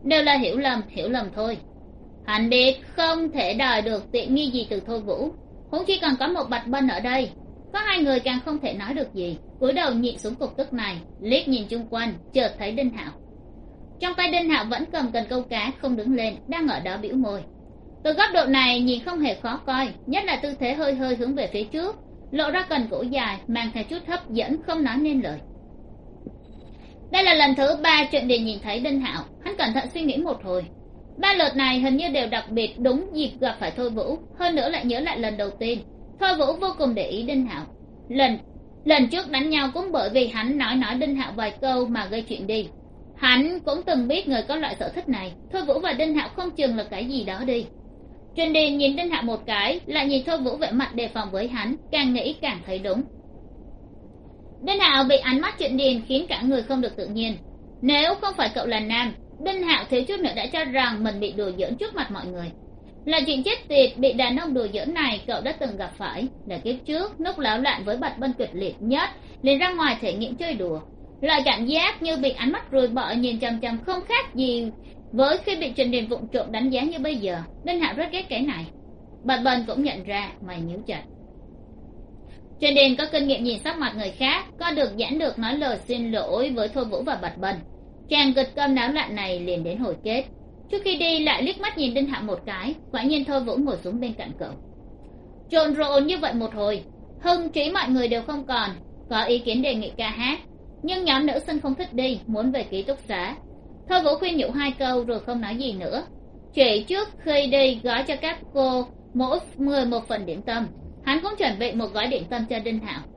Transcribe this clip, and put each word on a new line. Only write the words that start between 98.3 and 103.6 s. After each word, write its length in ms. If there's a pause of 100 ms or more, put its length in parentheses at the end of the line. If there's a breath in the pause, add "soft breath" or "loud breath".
còn, 240 (400)
có 140
ý 140
kiến 240
đề 120
nghị 220
ca 120
hát, 300 (440)
nhưng 220
nhóm 220
nữ 120
sinh 220
không 140
thích 200
đi, 320
muốn 260
về 100
ký 200
túc 160 (100)
xá. 280 (520)